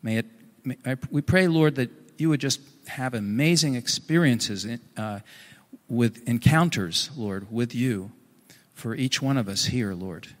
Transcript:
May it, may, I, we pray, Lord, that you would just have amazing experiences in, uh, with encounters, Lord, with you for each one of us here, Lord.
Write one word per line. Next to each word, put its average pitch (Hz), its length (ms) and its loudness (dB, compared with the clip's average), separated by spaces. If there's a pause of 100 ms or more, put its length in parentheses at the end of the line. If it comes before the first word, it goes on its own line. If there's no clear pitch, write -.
May 110 160 -2
it, 113 80 -2 (380)
may, 127 200 -6
I, 127 140 -4 (140)
we 147 100 0
pray, 185 260 4
Lord, 156 280 4
that 123 160 -2 (260)
you 156 120 2
would 143 120 2
just 139 200 -2 (260)
have 127 260 -6
amazing 135 640 2
experiences 120 920 0
in, 117 140 -8 (180)
uh, 107 220 -6 (680)
with 117 380 0
encounters, 120 880 2
Lord, 101 360 -6
with 120 240 -2
you 117 360 -2 (600)
for 113 220 -8
each 131 260 -2
one 135 160 0
of 110 100 -2
us 98 180 -4
here, 113 280 -2
Lord. 87 340 -10 (120)